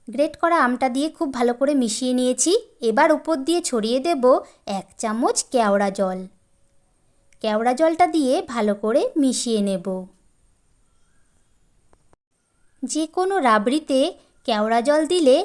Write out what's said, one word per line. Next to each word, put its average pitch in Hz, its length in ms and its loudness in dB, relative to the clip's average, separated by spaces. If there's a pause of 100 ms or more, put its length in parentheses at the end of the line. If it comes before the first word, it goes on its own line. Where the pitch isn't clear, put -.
গ্রেট 285 300 -2
করা 339 240 2
আমটা 247 280 0
দিয়ে 269 200 -2
খুব 311 240 -6
ভালো 240 200 0
করে 277 220 0
মিশিয়ে 254 380 0
নিয়েছি। 254 380 0 (300)
এবার 240 300 2
উপর 311 320 0
দিয়ে 330 180 0
ছড়িয়ে 233 380 -2
দেব 285 240 -2 (540)
এক 185 80 -10 (120)
চামচ 240 400 -2 (120)
কেওড়া 202 420 2
জল। 185 280 -4 (1200)
কেওড়া 220 300 0
জলটা 320 340 2
দিয়ে 302 260 2 (140)
ভালো 220 280 0
করে 220 260 0 (160)
মিশিয়ে 240 440 0
নেব। 190 240 -2 (3000)
যে 302 240 -4
কোনো 370 340 -2
রাবড়িতে 254 580 0 (480)
কেওড়া 220 340 0
জল 294 260 2
দিলে 311 380 4